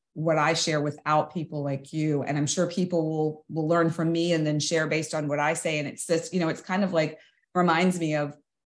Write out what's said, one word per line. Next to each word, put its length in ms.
what 240
I 160
share 280
without 520
people 300
like 300
you. 300
And 140
I'm 100
sure 200
people 420
will, 400
will 180
learn 240
from 200
me 220
and 140
then 120
share 280
based 260
on 140
what 120
I 140
say. 260
And 80
it's 180
this, 280
you 60
know, 80
it's 140
kind 220
of 100
like, 260
reminds 460
me 160
of, 200